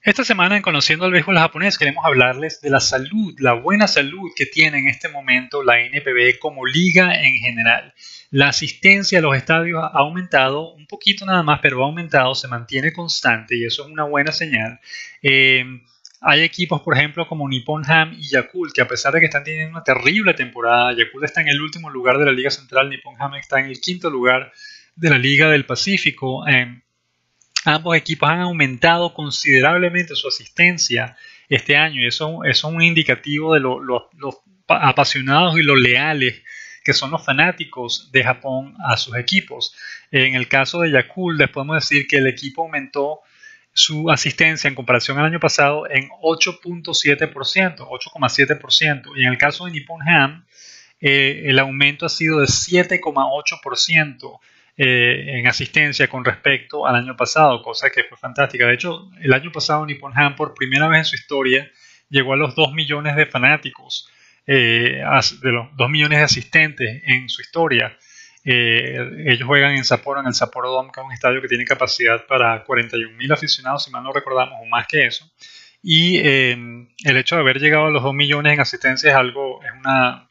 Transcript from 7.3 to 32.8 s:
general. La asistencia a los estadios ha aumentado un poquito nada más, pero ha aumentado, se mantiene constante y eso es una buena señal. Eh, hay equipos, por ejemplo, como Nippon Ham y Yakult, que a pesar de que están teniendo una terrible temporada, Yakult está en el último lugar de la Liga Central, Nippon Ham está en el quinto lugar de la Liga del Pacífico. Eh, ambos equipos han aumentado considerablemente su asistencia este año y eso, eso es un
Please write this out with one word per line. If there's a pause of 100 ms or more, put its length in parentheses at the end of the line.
general. (360)
La
asistencia
a
los
estadios
ha
aumentado
un
poquito
nada
más,
pero
ha
aumentado,
se
mantiene
constante
y
eso
es
una
buena
señal. (420)
Eh, (560)
hay
equipos,
por
ejemplo,
como
Nippon
Ham
y
Yakult,
que
a
pesar
de
que
están
teniendo
una
terrible
temporada,
Yakult
está
en
el
último
lugar
de
la
Liga
Central,
Nippon
Ham
está
en
el
quinto
lugar (420)
de
la
Liga
del
Pacífico.
Eh, (840)
ambos
equipos
han
aumentado
considerablemente
su
asistencia (320)
este
año
y
eso,
eso
es
un